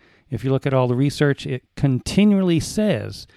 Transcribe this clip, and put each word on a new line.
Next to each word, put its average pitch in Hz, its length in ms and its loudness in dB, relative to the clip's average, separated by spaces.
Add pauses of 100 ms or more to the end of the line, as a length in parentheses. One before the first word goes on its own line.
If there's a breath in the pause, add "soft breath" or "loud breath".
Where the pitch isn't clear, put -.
(320 soft breath)
if 117 120 -6
you 131 60 -2
look 135 160 0
at 135 80 -2
all 127 140 2
the 123 80 0
research, 143 500 0
it 135 160 -6 (140)
continually 180 840 2
says 123 760 -4